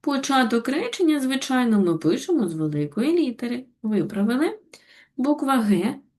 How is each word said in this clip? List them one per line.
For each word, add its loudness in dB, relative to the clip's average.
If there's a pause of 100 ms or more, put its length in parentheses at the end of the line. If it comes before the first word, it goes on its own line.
Початок 0
речення, 0
звичайно, 0
ми 2
пишемо 0
з -6
великої -2
літери. -4 (160)
Виправили. 0 (580)
Буква 0
Г. 2 (240)